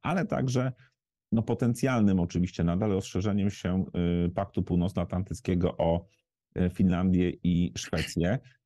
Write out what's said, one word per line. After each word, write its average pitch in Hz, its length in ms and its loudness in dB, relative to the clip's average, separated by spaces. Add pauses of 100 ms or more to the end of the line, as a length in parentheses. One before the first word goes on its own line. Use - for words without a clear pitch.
ale 170 240 -2
także, 127 460 -2 (600)
no, 113 100 2
potencjalnym 117 800 2
oczywiście 87 440 -2
nadal 92 280 0
rozszerzeniem 98 580 -2
się, 92 360 -2 (400)
y, 85 40 0
Paktu 98 340 -4
Północnoatlantyckiego 90 1120 -2
o, 82 280 0 (520)
y, 90 120 2
Finlandię 90 600 2
i 87 480 0
Szwecję. 85 600 -2 (260)